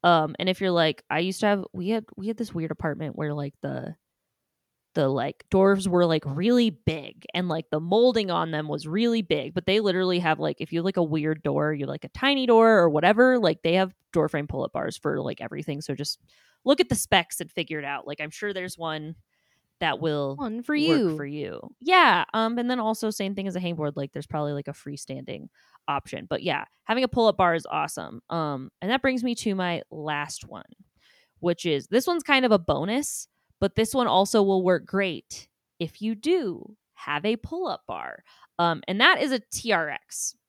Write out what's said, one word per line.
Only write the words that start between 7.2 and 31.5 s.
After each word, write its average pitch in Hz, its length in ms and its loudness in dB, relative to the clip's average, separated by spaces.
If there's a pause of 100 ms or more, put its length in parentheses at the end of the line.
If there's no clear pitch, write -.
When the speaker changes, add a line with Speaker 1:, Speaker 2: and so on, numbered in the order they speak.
Speaker 1:
and, 180 160 -2
like, 160 220 -4
the 156 80 0
molding 208 520 4
on 165 200 0
them 151 160 -2
was 147 200 -6
really 226 360 2
big, 147 300 -2
but 180 120 -4
they 196 140 4
literally 185 400 2
have, 156 200 0
like, 151 220 -4
if - 100 -8
you 165 80 -2
have, 170 60 -4
like, 190 120 0
a 175 60 2
weird 156 400 0
door, 151 300 0
you're, 139 140 -4
like, 143 180 -10
a - 40 -14
tiny 269 360 0
door 226 340 8
or 170 100 6
whatever, 214 500 6
like, 165 240 2
they 165 100 2
have 190 200 2 (200)
door 156 160 2
frame 147 180 -4
pull-up - 240 -6
bars - 260 -6
for, 139 240 -2
like, - 200 -6
everything. 143 400 -8
So 139 140 -6
just 139 240 -8 (460)
look 277 140 4
at - 100 -2
the 226 60 2
specs - 460 0
and 165 100 -10
figure 160 280 -6
it 139 60 -8
out. 139 220 -8
Like, 147 140 -10
I'm 151 100 -8
sure 208 220 -6
there's 180 240 -8
one 156 380 -6 (680)
that 156 180 0
will 143 380 -2
Speaker 2:
One 240 260 -8
for 302 120 -4
Speaker 1:
work 294 40 0
Speaker 2:
you. 269 380 2
Speaker 1:
for 143 80 -8
you. 143 340 -8 (220)
Yeah. 277 420 6 (100)
Um, 226 240 0
and 240 140 -2
then 247 80 0
also 220 300 -2
same 196 260 -4
thing 196 120 -6
as 180 80 -6
a 185 40 -4
hangboard, 156 360 -4
like, 139 180 -8
there's - 140 -10
probably, 147 260 -4
like, 143 160 -6
a - 40 -10
freestanding 135 720 -12 (400)
option. - 400 -6
But - 140 -4
yeah, 143 240 -4 (200)
having 240 180 0
a 247 60 0
pull-up 226 280 2
bar 175 180 4
is 160 140 -6
awesome. 151 600 -8
Um, 147 420 -6 (100)
and 185 80 -4
that 254 120 0
brings 254 220 0
me 240 120 -2
to 208 180 -4
my 180 380 -2
last 147 560 -8
one, - 160 -16 (760)
which 175 260 -2